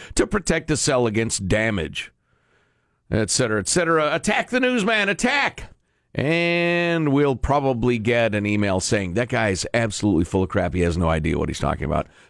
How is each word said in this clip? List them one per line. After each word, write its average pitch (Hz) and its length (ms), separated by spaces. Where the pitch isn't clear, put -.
to - 100
protect 165 440
the 151 80
cell 127 280
against 110 440
damage," 101 640
et 107 180
cetera, 110 300
et 98 80
cetera. 160 480
Attack 202 340
the 254 120
newsman, 220 480
attack! 247 640
And 170 920
we'll 139 260
probably 123 640
get 117 340
an 104 140
email 104 320
saying, 95 340
"That 117 160
guy's 110 420
absolutely 107 520
full 95 180
of 92 80
crap. 87 240
He 90 80
has 85 160
no 85 120
idea 80 280
what 76 120
he's - 100
talking 73 260
about." 76 220